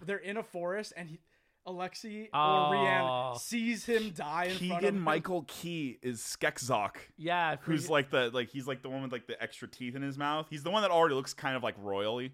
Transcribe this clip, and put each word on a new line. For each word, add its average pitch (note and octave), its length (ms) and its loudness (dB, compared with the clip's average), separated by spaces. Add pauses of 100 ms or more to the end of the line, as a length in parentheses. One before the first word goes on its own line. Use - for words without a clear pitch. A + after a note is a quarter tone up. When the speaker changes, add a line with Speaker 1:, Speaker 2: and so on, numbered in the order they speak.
Speaker 1:
they're F#3+ 140 -2
in F#3+ 180 -6
a A3+ 60 -4
forest G3 520 -4
and E3+ 140 -10
he, D#3+ 120 -14 (440)
Alexi F#3 600 -8
or - 100 -16
Speaker 2:
Oh. D3+ 380 6
Speaker 1:
Rianne C3 680 2
sees A#3 460 -2
him A3 260 2
die D#3+ 360 -2
in F#3 100 0
front F3+ 60 -2 (100)
of F3 80 0
Speaker 3:
Keegan G3+ 160 4
Speaker 1:
him. F#3+ 40 0
Speaker 3:
Michael E3 460 2
Key D#3+ 560 -6
is B2 180 -4
Skekzok. A#2+ 760 0 (200)
Speaker 2:
Yeah, E3+ 340 0
I D3 120 0
Speaker 3:
Who's D#3 200 0
Speaker 2:
figured. F3 100 -4
Speaker 3:
like C#3 180 4
the, B2+ 220 4
like, B2 180 0
he's C3+ 160 -8
like C3 160 -4
the C#3 80 -8
one C3+ 120 -6
with, C3 100 -6
like, A#2+ 160 -10
the A#2 120 -8
extra A2+ 280 -8
teeth B2 260 -8
in C3+ 80 -6
his C#3 160 -6
mouth. D3+ 320 -2
He's D3 140 -10
the E3+ 80 -2
one G#3+ 100 4
that G3 80 4
already E3 240 6
looks C3 200 -2
kind C#3 200 -4
of, B2 80 -2
like, A2+ 160 -2
royally. G#2 560 -2